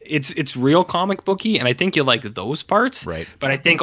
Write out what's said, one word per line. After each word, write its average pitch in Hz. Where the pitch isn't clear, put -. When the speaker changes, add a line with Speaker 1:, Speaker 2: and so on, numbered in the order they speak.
Speaker 1:
it's, 156
it's 151
real 143
comic 190
booky, 202
and 127
I 127
think 180
you'll 147
like 117
those 117
parts. 240
Speaker 2:
Right. 82
Speaker 1:
But 135
I 135
think 160